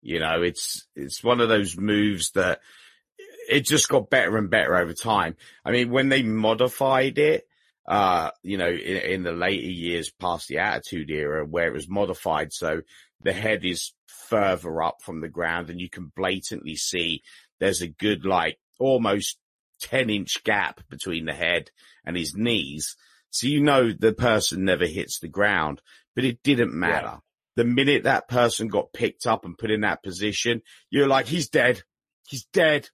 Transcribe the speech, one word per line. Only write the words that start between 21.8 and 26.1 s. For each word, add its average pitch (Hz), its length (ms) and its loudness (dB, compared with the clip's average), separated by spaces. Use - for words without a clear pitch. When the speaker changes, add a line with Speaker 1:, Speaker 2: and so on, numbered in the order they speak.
Speaker 1:
and 85 120 -6
his 80 180 -6
knees. 90 600 -4
So - 180 -4
you 147 140 2
know 135 300 4
the 107 220 4
person 107 520 0
never 90 200 2
hits 82 340 -6
the 85 80 -12
ground, 85 540 0